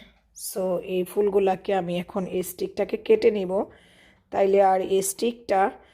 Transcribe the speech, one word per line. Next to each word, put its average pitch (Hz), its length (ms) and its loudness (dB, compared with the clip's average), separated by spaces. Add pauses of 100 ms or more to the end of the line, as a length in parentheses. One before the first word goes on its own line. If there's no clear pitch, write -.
(500)
so 185 300 -2
এই 185 240 -2
ফুলগুলাকে 196 680 0
আমি 175 200 -2 (100)
এখন - 220 -6
এই 180 160 -4
স্টিকটাকে 190 540 -6
কেটে 220 340 4
নিব, 196 220 -2 (800)
তাইলে 196 320 4
আর 190 180 4
এই 190 220 0
স্টিকটা 208 680 -2 (240)